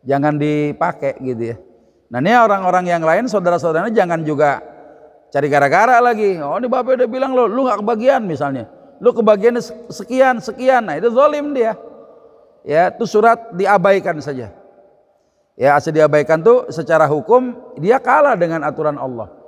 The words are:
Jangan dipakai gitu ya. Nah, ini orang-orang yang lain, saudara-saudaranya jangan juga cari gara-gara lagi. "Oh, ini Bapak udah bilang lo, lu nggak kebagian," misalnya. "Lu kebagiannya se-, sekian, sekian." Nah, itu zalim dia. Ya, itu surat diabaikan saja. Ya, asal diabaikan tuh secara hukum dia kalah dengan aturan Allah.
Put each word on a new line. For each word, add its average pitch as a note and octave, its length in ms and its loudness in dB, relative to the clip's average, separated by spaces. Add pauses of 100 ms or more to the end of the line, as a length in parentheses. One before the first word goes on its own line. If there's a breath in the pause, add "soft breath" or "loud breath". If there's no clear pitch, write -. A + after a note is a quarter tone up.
Jangan C#3+ 400 -2
dipakai D3 800 -4
gitu A#2 320 -6
ya. A2+ 40 -12 (520)
Nah, B2 140 -4
ini G#3 100 2
orang-orang F#3+ 560 2
yang E3+ 160 -2
lain, F#3+ 240 2
saudara-saudaranya F3 640 -2
jangan E3+ 320 0
juga C#3+ 380 0 (680)
cari C#3+ 220 -2
gara-gara F3 480 4
lagi. G#3+ 400 0
"Oh, D3 180 -6
ini A#3+ 140 -4
Bapak B3+ 260 -2
udah B3 140 0
bilang C4 240 -4
lo, B3 100 2
lu B3+ 220 -2
nggak G#3 160 -2
kebagian," A#3+ 400 0
misalnya. C#3+ 480 -6 (320)
"Lu A#3+ 80 4
kebagiannya A3 480 2
se-, - 160 -12 (160)
sekian, B3+ 480 0
sekian." A#3 480 0
Nah, D3 80 -6
itu A3 160 -2
zalim D4 400 0
dia. A#3+ 240 -2 (880)
Ya, E3 240 2
itu - 160 -6
surat A3+ 480 0
diabaikan F#3+ 720 2
saja. B2 320 -10 (1040)
Ya, C#3 160 4
asal D3+ 160 0
diabaikan D#3 480 2
tuh A#3 320 2
secara D#3+ 400 0
hukum A#3 640 0
dia G3+ 240 0
kalah C4 400 2
dengan E3 240 -2
aturan D3+ 320 -4
Allah. B2 320 -10 (200)